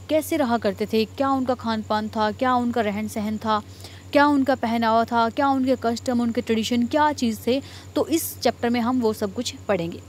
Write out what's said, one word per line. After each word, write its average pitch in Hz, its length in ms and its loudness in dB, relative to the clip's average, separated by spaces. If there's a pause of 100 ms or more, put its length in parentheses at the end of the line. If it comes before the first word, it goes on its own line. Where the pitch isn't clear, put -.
कैसे 311 280 0
रहा 240 200 2
करते 214 280 -2
थे, 220 200 2
क्या 269 240 -2
उनका 262 240 0
खान 226 280 -4
पान 214 280 -2
था, 214 220 0
क्या 254 240 0
उनका 240 260 0
रहन 208 260 -2
सहन 214 300 -4
था, 214 240 0 (500)
क्या 285 160 6
उनका 277 280 2
पहनावा 226 500 2
था, 233 240 2
क्या 277 200 0
उनके 262 340 2
custom, 240 380 0
उनके 233 200 0
tradition, 233 440 0
क्या 294 280 2
चीज़ 226 340 -2
थे, 262 140 2 (340)
तो 285 120 0
इस - 320 -2
chapter 240 300 0
में 240 100 2
हम 247 220 0
वो 220 120 2
सब 208 200 -4
कुछ - 220 -6 (120)
पढ़ेंगे। 170 420 -2